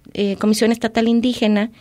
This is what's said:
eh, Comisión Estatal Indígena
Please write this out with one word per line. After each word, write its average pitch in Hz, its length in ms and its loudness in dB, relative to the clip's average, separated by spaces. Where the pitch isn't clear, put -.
eh, 196 240 -2
Comisión 214 340 2
Estatal 226 380 -2
Indígena 233 600 0